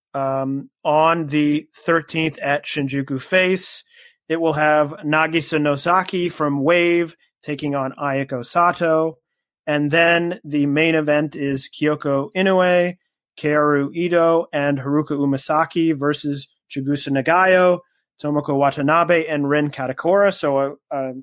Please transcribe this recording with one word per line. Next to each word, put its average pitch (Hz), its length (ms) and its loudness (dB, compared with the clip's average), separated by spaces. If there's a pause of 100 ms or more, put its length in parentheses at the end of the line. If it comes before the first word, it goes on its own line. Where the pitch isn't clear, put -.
(140)
um, 135 560 -4 (140)
on 160 440 2
the 147 480 0
thirteenth 160 640 -2
at 147 260 -2
Shinjuku 139 540 -4
Face. 185 640 0 (460)
It 165 100 0
will 160 140 2
have 151 380 2 (140)
Nagisa 156 540 0
Nozaki 170 720 0
from 143 320 -2
Wave 170 520 2 (280)
taking 143 320 -6
on 135 180 -4
Ayako 135 520 -6
Sato. 165 720 0 (500)
And 147 240 0
then 170 520 2
the 143 220 -2
main 160 300 2
event 151 400 0
is 139 340 -4
Kyoko 143 680 -2
Inoue, 180 600 2 (440)
Kaoru 147 560 2
Ito, 165 580 2
and 143 260 0
Haruka 143 320 -2
Umasaki 151 840 0
versus 143 500 -4 (220)
Chigusa 139 400 -4
Nagayo, 180 680 2 (420)
Tomoko 147 340 -2
Watanabe, 156 720 2
and 147 220 -2
Rin 147 220 0
Katakura. 175 600 0
So 139 260 0 (320)
a, 147 40 -6
a 131 280 -6